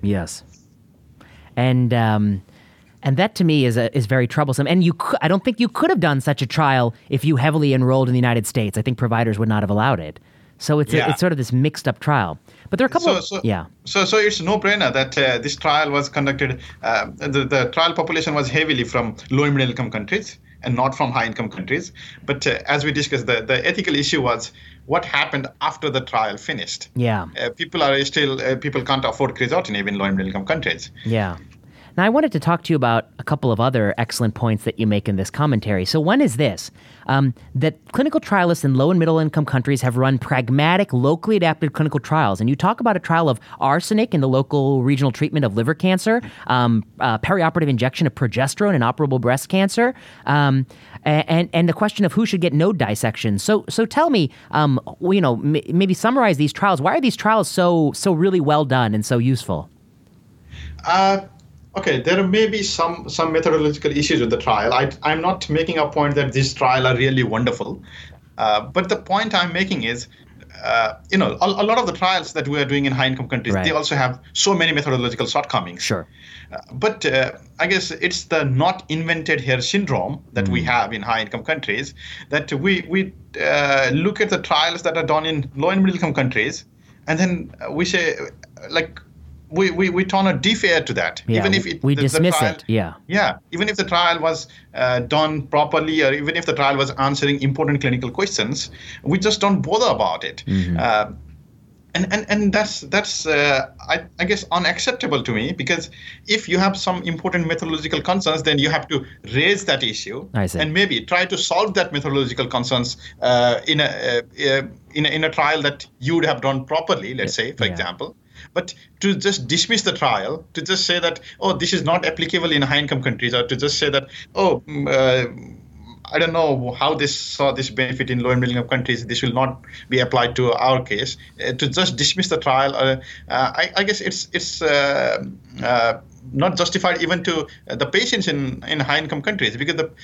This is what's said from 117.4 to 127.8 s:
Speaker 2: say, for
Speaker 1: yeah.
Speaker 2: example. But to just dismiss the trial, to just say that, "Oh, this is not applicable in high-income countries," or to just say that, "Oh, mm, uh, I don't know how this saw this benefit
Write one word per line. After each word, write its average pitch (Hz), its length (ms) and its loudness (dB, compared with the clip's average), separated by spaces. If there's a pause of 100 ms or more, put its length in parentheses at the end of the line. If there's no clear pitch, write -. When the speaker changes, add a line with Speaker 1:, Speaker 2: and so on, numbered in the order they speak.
Speaker 2:
say, 123 80 -6
for - 140 -2
Speaker 1:
yeah. 92 60 -2
Speaker 2:
example. 90 440 -8 (380)
But 180 200 -4 (260)
to 196 140 2
just 196 320 -2
dismiss 208 360 0
the 185 100 0
trial, 123 520 -2 (100)
to 165 80 -8
just 190 220 -2
say 175 140 0
that, 170 220 -2 (180)
"Oh, 190 140 2
this - 200 -2
is 165 120 0
not 170 200 2
applicable 165 460 -2
in 147 100 2
high-income 139 420 0
countries," 123 320 -2
or 123 120 0
to - 80 -4
just 143 240 -2
say 151 120 2
that, 135 180 0 (260)
"Oh, 190 320 2
mm, 143 220 -4
uh, 131 400 2 (840)
I 156 60 0
don't 165 140 0
know 135 400 0
how 147 220 0
this 139 220 -2
saw - 360 -2
this 131 180 -4
benefit 127 400 -4